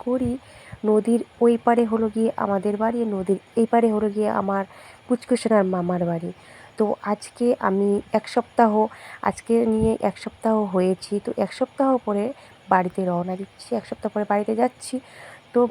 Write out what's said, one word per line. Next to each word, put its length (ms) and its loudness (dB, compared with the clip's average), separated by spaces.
করি, 260 -2
নদীর 320 4
ওই 80 6
পারে 260 4
হলো 240 0
গিয়ে 140 2
আমাদের 280 0
বাড়ি, 160 -2
নদীর 240 -2
এই 140 4
পারে 220 4
হলো 200 0
গিয়ে 140 0
আমার 220 -2
পুচকুসোনার 560 2
মামার 360 -2
বাড়ি। 220 -4
তো 60 4
আজকে 340 -6
আমি 220 2
এক 80 -2
সপ্তাহ, 360 2
আজকে 240 -4
নিয়ে 180 2
এক 140 -8
সপ্তাহ 320 -2
হয়েছি, 400 0
তো 40 -6
এক 160 -4
সপ্তাহ 300 0
পরে 180 -2
বাড়িতে 360 2
রওনা 300 -2
দিচ্ছি, 300 -16
এক 100 -12
সপ্তাহ 260 -6
পরে 160 -2
বাড়িতে 300 0
যাচ্ছি। 340 -4
তো 60 4